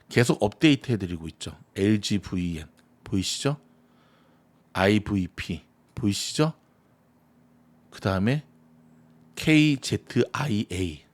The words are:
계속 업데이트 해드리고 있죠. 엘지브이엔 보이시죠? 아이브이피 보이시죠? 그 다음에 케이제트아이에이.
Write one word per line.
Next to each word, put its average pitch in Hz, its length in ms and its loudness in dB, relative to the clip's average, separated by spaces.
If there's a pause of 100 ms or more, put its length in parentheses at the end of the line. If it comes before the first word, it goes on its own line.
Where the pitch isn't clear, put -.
계속 - 340 2
업데이트 135 500 2
해드리고 87 360 -4
있죠. - 280 -14 (180)
엘지브이엔 98 920 0 (360)
보이시죠? 120 560 -4 (1120)
아이브이피 98 920 0 (300)
보이시죠? - 600 -2 (1400)
그 - 100 -20
다음에 107 460 0 (880)
케이제트아이에이. 123 1800 0